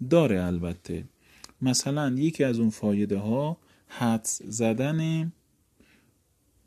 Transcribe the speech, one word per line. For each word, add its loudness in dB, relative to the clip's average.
داره 4
البته. -4
مثلاً 0
یکی 2
از 2
اون 4
فایده 0
ها -2
حدس -2
زدن 0